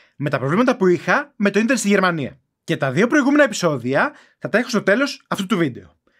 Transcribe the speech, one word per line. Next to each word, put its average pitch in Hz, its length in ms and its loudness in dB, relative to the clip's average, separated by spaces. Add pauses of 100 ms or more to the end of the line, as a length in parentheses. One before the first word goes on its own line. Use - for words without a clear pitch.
(160)
με 143 140 -4
τα 135 100 -2
προβλήματα 214 380 0
που 185 100 2
είχα 190 480 0
με 202 140 0
το 196 100 0
ίντερνετ 233 180 0
στη 202 100 -2
Γερμανία. 180 520 0 (240)
Και 160 140 -4
τα 135 140 -2
δύο 175 160 2
προηγούμενα 285 360 2
επεισόδια 160 680 -2 (260)
θα 135 100 -8
τα 196 80 0
έχω 240 120 -2
στο 202 140 -2
τέλος 254 440 0
αυτού - 180 -6
του 196 120 -2
βίντεο. 117 420 -6 (200)